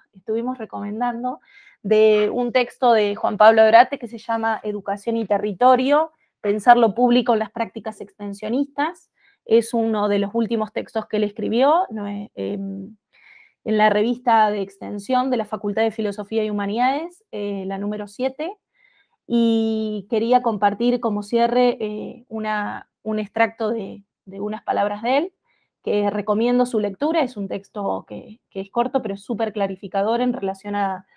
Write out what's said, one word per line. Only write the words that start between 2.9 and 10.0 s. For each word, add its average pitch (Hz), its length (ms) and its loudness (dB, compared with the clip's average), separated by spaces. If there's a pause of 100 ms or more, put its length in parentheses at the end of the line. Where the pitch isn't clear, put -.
de 208 240 2
Juan 208 220 -2
Pablo 220 260 8
Orate 233 360 6
que 240 100 -12
se 226 80 -14
llama 226 460 -4
Educación 208 520 -6
y 226 100 -2
Territorio, 254 880 2 (300)
pensar 214 340 6
lo 233 180 4
público 240 380 2
en 220 80 2
las 214 120 -6
prácticas 208 500 -8
extensionistas. 226 1080 -6 (360)
Es 226 280 2
uno 220 360 0